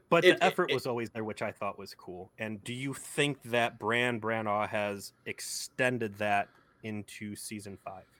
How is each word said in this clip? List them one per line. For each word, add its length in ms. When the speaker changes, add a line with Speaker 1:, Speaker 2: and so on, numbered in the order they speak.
Speaker 1:
But 140
Speaker 2:
it, 160
Speaker 1:
the 60
effort 240
Speaker 2:
it, 60
Speaker 1:
was 100
always 240
there, 140
which 180
I 100
thought 280
was 160
cool. 420
And 260
do 100
you 200
think 500
that 360
Bran 420
Branagh 480
has 440
extended 920
that 300
into 520
season 420
five? 280